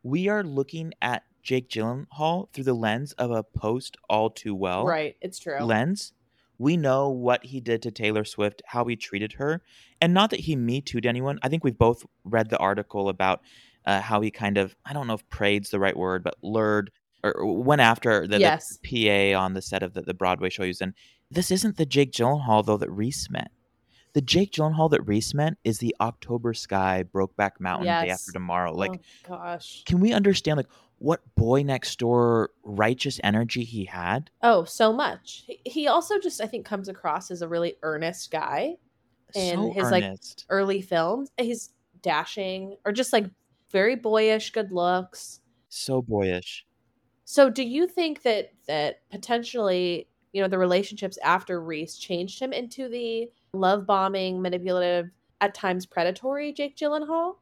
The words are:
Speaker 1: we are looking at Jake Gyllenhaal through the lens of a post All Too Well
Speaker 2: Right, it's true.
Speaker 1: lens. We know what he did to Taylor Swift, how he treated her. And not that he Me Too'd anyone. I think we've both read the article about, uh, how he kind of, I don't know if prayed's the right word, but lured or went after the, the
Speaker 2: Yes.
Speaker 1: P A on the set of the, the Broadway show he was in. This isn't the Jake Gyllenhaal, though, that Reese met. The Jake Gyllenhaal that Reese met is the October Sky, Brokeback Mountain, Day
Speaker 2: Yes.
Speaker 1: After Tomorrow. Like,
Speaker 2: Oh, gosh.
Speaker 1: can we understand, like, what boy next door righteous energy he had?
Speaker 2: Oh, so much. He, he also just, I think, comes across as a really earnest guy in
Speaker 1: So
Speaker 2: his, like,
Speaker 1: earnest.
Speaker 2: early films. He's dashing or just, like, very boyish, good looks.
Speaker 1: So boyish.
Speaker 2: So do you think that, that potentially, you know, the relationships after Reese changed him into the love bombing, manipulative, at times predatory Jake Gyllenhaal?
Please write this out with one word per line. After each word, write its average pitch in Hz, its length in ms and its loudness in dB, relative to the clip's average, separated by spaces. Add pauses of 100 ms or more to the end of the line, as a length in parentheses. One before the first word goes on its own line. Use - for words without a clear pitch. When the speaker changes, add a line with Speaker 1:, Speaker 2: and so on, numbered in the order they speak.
Speaker 1:
we 160 240 -2
are 208 160 0
looking 160 580 -4
at 120 220 -2 (200)
Jake 127 260 -2
Gyllenhaal 143 840 -4
through 135 120 -8
the 131 100 2
lens 117 380 -2
of 120 180 -2
a 113 100 0
post - 560 -4 (100)
All 110 220 2
Too 110 240 -6
Well 95 320 -2
Speaker 2:
Right, 156 360 -2
it's 185 180 -10
true. 147 240 -8
Speaker 1:
lens. 127 500 0 (460)
We 151 180 2
know 139 320 2
what 123 340 0
he 135 160 -10
did 117 220 0
to 120 100 -4
Taylor 107 320 0
Swift, 104 440 -4
how 120 180 -2
he 120 100 -2
treated 107 380 -8
her. 151 300 -2 (360)
And 175 140 6
not 202 160 6
that - 120 -4
he 156 140 -2
Me 123 260 0
Too'd 120 260 -4
anyone. 131 340 -2
I 131 80 -2
think 160 140 0
we've 127 140 2
both 117 280 4 (180)
read 110 280 0
the - 80 2
article 98 500 0
about, 95 320 0 (460)
uh, 98 140 2
how 107 200 0
he 107 80 0
kind 104 300 0
of, 95 160 -2 (100)
I 139 80 -10
don't 139 140 -4
know 110 80 -4
if - 140 -16
prayed's 101 420 0
the 101 80 0
right 95 180 2
word, 92 260 -2
but - 200 -4
lured 104 480 0 (320)
or 101 220 0
went 127 360 2
after 113 400 6
the, 98 140 0
the 104 40 4
Speaker 2:
Yes. 160 420 2
Speaker 1:
P 110 280 2
A 98 240 4
on 95 200 2
the 95 80 -4
set 95 220 -4
of 90 100 -6
the, 90 80 -6
the 90 120 -6
Broadway 90 360 0
show 95 140 -6
he 92 60 -2
was 92 120 -6
in. 95 120 -4 (360)
This 185 220 -2
isn't 196 260 0
the 160 80 2
Jake 135 260 2
Gyllenhaal, 120 540 2
though, 107 120 4
that - 140 -4
Reese 107 380 -4
met. - 220 -6 (640)
The 143 80 4
Jake 175 300 2
Gyllenhaal 156 400 2
that - 160 2
Reese 104 260 2
met 151 200 0 (100)
is 113 160 0
the 117 220 -2
October 117 520 -2
Sky, 95 600 0
Brokeback 98 460 0
Mountain, 90 280 -2
Day 170 200 0
Speaker 2:
Yes. 92 160 -4
Speaker 1:
After 90 100 -14
Tomorrow. 87 420 -2
Like, 95 200 -2
Speaker 2:
Oh, 185 40 -14 (380)
gosh. 175 480 -12
Speaker 1:
can 175 160 4
we 226 100 6
understand, 196 460 2
like, 131 100 -2 (300)
what 156 240 0 (140)
boy 127 280 4
next 135 360 -4
door 120 520 4 (120)
righteous 110 600 0
energy 113 400 2
he 113 220 -6
had? 92 440 -4 (140)
Speaker 2:
Oh, 202 220 6
so 220 260 4
much. - 560 -6
He, - 180 -16
he 285 220 -2
also 339 320 2
just, - 220 -4
I 220 60 -4
think, 220 180 -8
comes 196 240 -8
across 185 420 -6
as 175 100 -8
a 165 60 -6
really 170 360 -2
earnest 160 480 -6
guy 160 440 -4 (580)
in 180 220 -2
Speaker 1:
So 208 160 -2
Speaker 2:
his, 185 180 0
like, 185 140 4
Speaker 1:
earnest. - 460 -12
Speaker 2:
early 196 320 0
films. 190 480 -2 (100)
He's 233 300 -4 (320)
dashing 190 840 -4
or 208 80 -2
just, 240 220 0
like, 208 140 2 (440)
very 208 240 4
boyish, 220 560 2
good 202 220 -4
looks. 180 640 -2 (300)
Speaker 1:
So 131 320 -2
boyish. 98 640 -2 (580)
Speaker 2:
So 277 260 6
do 254 140 -2
you 285 240 0
think 330 360 -4
that, 220 280 0 (160)
that 147 420 -4
potentially, 196 1000 -2 (240)
you 196 80 0
know, 190 80 2
the 185 80 0
relationships 190 680 0
after 180 380 2
Reese 160 360 -8
changed 185 440 -6
him 262 100 -4
into 247 380 -8
the 233 420 -6 (220)
love 190 340 2
bombing, 190 540 0
manipulative, 180 680 0 (300)
at 202 140 2
times 185 320 -2
predatory 262 680 -2
Jake 285 240 -6
Gyllenhaal? 311 640 -2